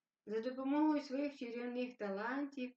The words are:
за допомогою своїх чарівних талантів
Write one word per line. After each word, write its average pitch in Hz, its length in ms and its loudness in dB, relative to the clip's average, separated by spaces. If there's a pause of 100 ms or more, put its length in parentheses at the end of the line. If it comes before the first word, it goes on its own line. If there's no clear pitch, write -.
(260)
за 220 160 -2
допомогою 277 600 4
своїх 277 340 -2
чарівних 247 600 -4
талантів 247 800 -2